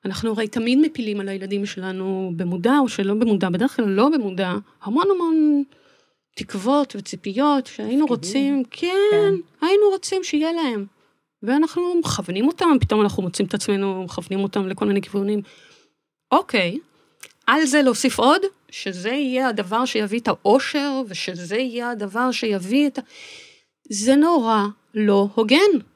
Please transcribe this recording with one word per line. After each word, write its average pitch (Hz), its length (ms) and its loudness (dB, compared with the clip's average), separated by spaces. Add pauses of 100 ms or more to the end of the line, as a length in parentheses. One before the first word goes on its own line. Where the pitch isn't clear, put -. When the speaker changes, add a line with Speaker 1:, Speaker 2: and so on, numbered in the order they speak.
Speaker 1:
אנחנו 202 260 -4
הרי 220 160 -2
תמיד 240 340 2
מפילים 233 380 0
על 196 100 -6
הילדים 196 360 -4
שלנו 190 720 -6
במודע 180 440 0
או 262 100 2
שלא 196 240 -2
במודע, 208 360 2
בדרך 185 260 0
כלל 220 140 0
לא 208 200 4
במודע, 196 440 -2 (280)
המון 285 340 0
המון 311 480 2 (720)
תקוות 262 600 -2
וציפיות 240 720 -2
שהיינו 240 380 -2
Speaker 2:
תפקידים. - 20 -4
Speaker 1:
רוצים, 262 640 -2
כן, - 160 -4 (240)
Speaker 2:
כן. 392 540 0
Speaker 1:
היינו 403 260 4
רוצים 381 320 -4
שיהיה 311 280 -2
להם. 254 340 -4 (580)
ואנחנו 320 560 0
מכוונים 196 480 -2
אותם, 330 340 2
פתאום 214 200 2
אנחנו 202 220 0
מוצאים 185 240 -2
את - 60 -6
עצמנו 196 500 -2
מכוונים 190 400 -6
אותם 196 240 -2
לכל 190 180 -4
מיני 202 160 2
כיוונים. 202 400 -4 (880)
אוקיי, 233 480 0 (680)
על 302 180 4
זה 285 160 4
להוסיף 254 380 2
עוד, 294 220 4 (280)
שזה 185 400 -8
יהיה 262 380 -2
הדבר 214 380 -2
שיביא 214 340 -2
את 226 80 -4
האושר, 269 800 0
ושזה 180 500 -8
יהיה 240 320 -4
הדבר 226 420 -2
שיביא 226 560 0
את 277 100 -2
ה-, 262 40 -6 (880)
זה 220 260 2
נורא 254 500 4 (280)
לא 208 420 2
הוגן. 269 360 4 (240)